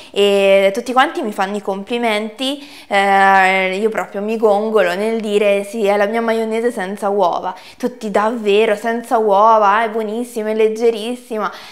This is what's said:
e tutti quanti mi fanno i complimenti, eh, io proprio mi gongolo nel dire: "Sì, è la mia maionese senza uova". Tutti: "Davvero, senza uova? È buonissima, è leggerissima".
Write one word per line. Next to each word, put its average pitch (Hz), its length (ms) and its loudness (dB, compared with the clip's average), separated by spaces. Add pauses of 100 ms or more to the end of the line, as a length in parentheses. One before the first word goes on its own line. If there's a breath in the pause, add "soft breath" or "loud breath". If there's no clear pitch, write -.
(120)
e 196 600 4
tutti 240 200 -6
quanti 294 280 0
mi 220 100 -4
fanno 202 240 -4
i 202 60 -6
complimenti, 220 1000 -4 (240 loud breath)
eh, 196 920 4
io 220 80 0
proprio 196 320 -6
mi 220 160 -4
gongolo 214 580 2
nel 226 240 -2
dire: 208 440 0
"Sì, 214 220 -4
è 202 120 2
la 208 100 2
mia 226 140 -2
maionese 226 500 -2
senza 202 360 -6
uova". 180 480 -2 (220 loud breath)
Tutti: 233 340 -6
"Davvero, 214 640 0
senza 233 420 -4
uova? 214 680 4
È 220 60 -4
buonissima, 220 600 -6
è 220 40 -4
leggerissima". 220 960 -2 (220 loud breath)